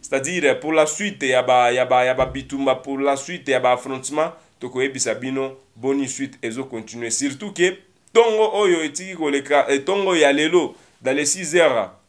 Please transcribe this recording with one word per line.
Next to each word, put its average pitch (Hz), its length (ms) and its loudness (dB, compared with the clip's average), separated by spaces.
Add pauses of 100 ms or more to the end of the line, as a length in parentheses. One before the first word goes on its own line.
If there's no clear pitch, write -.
C'est-à-dire, 139 560 0
pour 156 140 -4
la 156 140 4
suite, 196 360 -6
ya 127 200 2
ba, 123 280 4
ya 127 140 2
ba, 127 220 2
ya 127 80 0
ba 131 100 2
bitumba, 135 500 -2
pour 135 240 -8
la 139 180 0
suite, 135 320 -12
ya 127 120 2
ba 123 120 4
affrontement, 135 600 -4 (260)
tokoyebisa 127 560 -4
bino, 135 440 -6 (180)
boni 135 320 -2
suite, 131 340 -10
ezo 120 220 -6
continuer. 117 460 -10
Surtout 139 420 -6
que, 185 240 0 (380)
tongo 220 400 4
oyo 185 280 2
etiki 175 320 -8
koleka, 143 540 0
eh, 139 160 0
tongo 190 320 0
ya 147 160 6
lelo, 156 420 2 (280)
dans 131 120 -2
les 147 120 -2
six 165 280 -4
heures 127 380 4 (160)